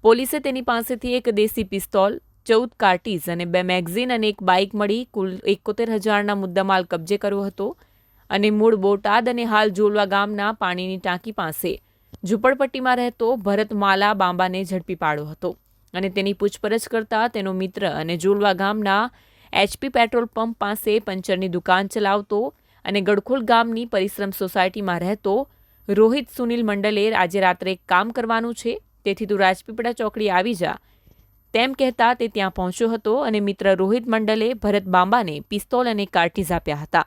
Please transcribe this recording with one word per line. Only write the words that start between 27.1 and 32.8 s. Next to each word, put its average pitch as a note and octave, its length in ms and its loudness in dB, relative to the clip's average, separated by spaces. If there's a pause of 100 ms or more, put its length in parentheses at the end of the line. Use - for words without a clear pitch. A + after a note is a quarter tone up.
આજે F#3 260 2
રાત્રે F#3 320 2
એક F#3 160 -6
કામ F#3+ 220 2
કરવાનું A3+ 440 -2
છે, - 260 -6 (240)
તેથી G3+ 220 -2
તું G3+ 120 -2
રાજપીપળા A3 540 0
ચોકડી G#3+ 380 -2
આવી F#3+ 240 2
જા, E3+ 240 -4 (760)
તેમ B3 180 2
કહેતા B3+ 420 2
તે A#3+ 140 -4
ત્યાં G3 240 -2
પહોંચ્યો F#3 360 -2